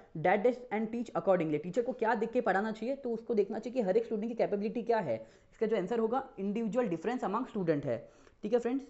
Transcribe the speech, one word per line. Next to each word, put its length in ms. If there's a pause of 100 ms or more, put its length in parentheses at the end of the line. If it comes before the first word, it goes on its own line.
(180)
that 200
desk 220 (140)
and 140
teach 220
accordingly। 540
Teacher 180
को 120
क्या 220
देख 160
के 100
पढ़ाना 300
चाहिए, 240
तो 160
उसको 220
देखना 260
चाहिए 140
कि 80
हर 160
एक 80
स्टूडेंट 220
की 80
capability 480
क्या 160
है। 160 (360)
इसका 140
जो 120
answer 220
होगा, 360
individual 540
difference 400
among 160
student 400
है। 240 (340)
ठीक 100
है 60
friends, 300